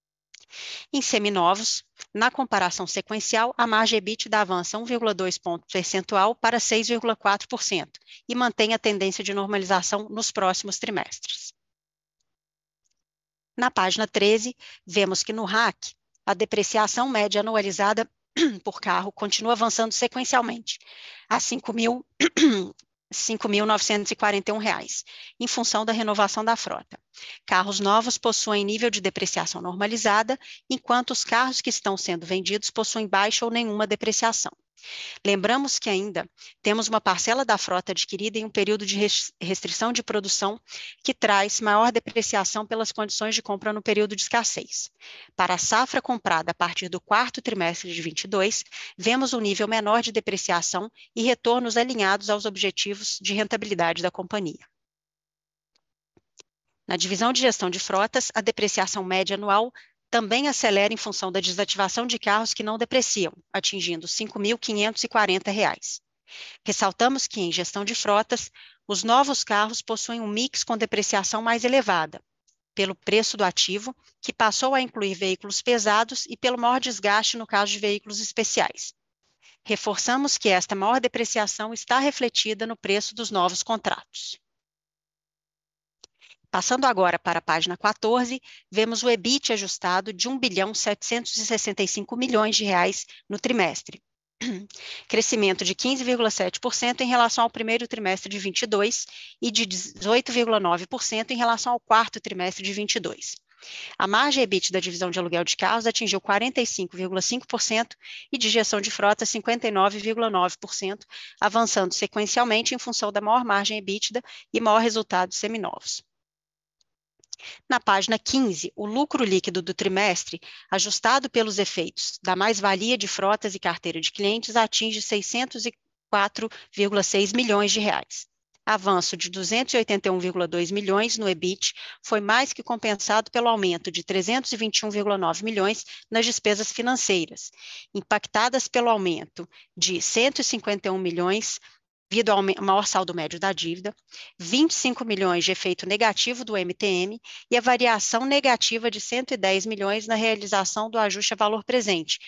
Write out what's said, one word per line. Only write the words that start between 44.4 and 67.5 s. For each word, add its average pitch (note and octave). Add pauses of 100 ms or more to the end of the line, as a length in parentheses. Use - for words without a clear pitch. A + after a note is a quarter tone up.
Para F3+
a F3
safra B3
comprada E3+
a E3+
partir F3
do F3+
quarto A#3+
trimestre F3
de E3+
vinte D#3+
e -
dois, G3+ (340)
vemos B3
um B3
nível G#3
menor A3
de A#3
depreciação G3 (240)
e A3+
retornos A#3+
alinhados G#3
aos G#3
objetivos G3+
de G3
rentabilidade G3+
da F#3
companhia. F#3+ (2250)
Na F3+
divisão F#3+
de B3+
gestão G#3+
de F3+
frotas, G#3
a A3
depreciação G3
média F#3
anual G#3 (380)
também A#3
acelera G#3
em A3
função G3
da F#3+
desativação F#3+
de A#3
carros G#3+
que A3+
não G#3+
depreciam, A3+ (220)
atingindo F3
cinco -
mil G#3
quinhentos G#3+
e -
quarenta G3
reais. - (640)
Ressaltamos A#3
que, -
em F3
gestão F3+